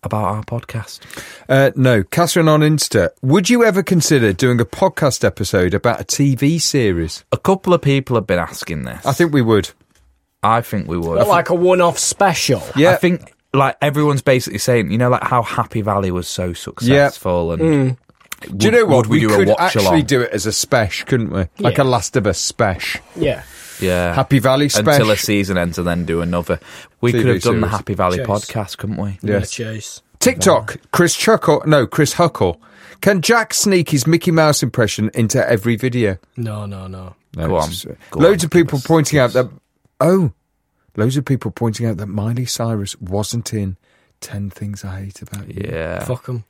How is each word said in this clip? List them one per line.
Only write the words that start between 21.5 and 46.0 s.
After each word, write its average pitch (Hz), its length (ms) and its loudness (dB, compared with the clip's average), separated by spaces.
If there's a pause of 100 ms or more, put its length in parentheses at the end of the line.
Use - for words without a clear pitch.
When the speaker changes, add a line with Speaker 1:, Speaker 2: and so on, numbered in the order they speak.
Speaker 2:
Like 123 200 0
Speaker 3:
Yeah. 147 40 4
Speaker 2:
a - 20 4
Last 123 320 0
of 107 100 0
Us - 260 -2
spesh. - 480 -2 (160)
Speaker 3:
Yeah. 156 260 -2 (380)
Speaker 1:
Yeah. 90 340 0
Speaker 2:
Happy 135 260 2
Valley 135 260 2
Speaker 1:
Until 123 440 2
a 107 40 4
Speaker 2:
spesh. 101 60 -4
Speaker 1:
season 98 380 0
ends 85 200 -2
and 87 80 -2
then 87 180 -2
do 85 160 -2
another. 87 380 -2 (420)
We 120 120 2
Speaker 2:
T 120 60 0
V 110 60 0
Speaker 1:
could 120 100 2
have - 80 -4
done 117 180 0
the 110 60 0
Speaker 2:
series. 104 100 -4
Speaker 1:
Happy 98 180 -6
Valley 90 240 0
Speaker 3:
Chase. 120 80 -6
Speaker 1:
podcast, 104 520 -6
couldn't 101 180 -6
we? 98 260 -8
Speaker 2:
Yes. 101 360 -2
Speaker 3:
Yeah, 110 140 -10
Chase. - 300 -14 (180)
Speaker 2:
TikTok, 175 560 2 (160)
Chris 170 240 2
Chuckle, 180 500 2
no, 147 200 4
Chris - 280 0
Huckle. 107 460 0 (400)
Can 175 220 2
Jack 226 320 0
sneak 190 360 2
his 131 160 0
Mickey 170 260 2
Mouse 156 320 2
impression 110 500 -2
into 113 340 0
every 113 280 0
video? 117 420 -2 (180)
Speaker 3:
No, 107 300 -8
no, 98 220 -12
no. 92 260 -16 (220)
Speaker 2:
No, 82 120 -4
Speaker 1:
Go 90 80 0
Speaker 2:
it's 78 80 0
Speaker 1:
on. 80 60 -4
Speaker 2:
just, 87 160 -10 (240)
Speaker 1:
Go - 100 -4
Speaker 2:
loads 170 220 4
Speaker 1:
on. 170 40 -2
Speaker 2:
of 151 40 -4
people 165 280 2
Speaker 1:
Give 127 60 -8
us - 20 -16
Speaker 2:
pointing 156 340 2
out 123 120 2
Speaker 1:
tips. - 20 -14
Speaker 2:
that, 123 160 0 (500)
oh, 170 320 2 (640)
loads 123 200 0
of 143 80 -2
people 123 280 -4
pointing 117 340 -4
out 107 120 -2
that 104 100 -8
Miley 113 380 -4
Cyrus 113 540 -6
wasn't 104 540 -6
in 95 220 -4 (440)
Ten 101 300 -10
Things 202 340 -12
I 95 180 -10
Hate 98 200 -14
About 101 320 -14
You. - 160 -8
Speaker 1:
Yeah. 82 340 -8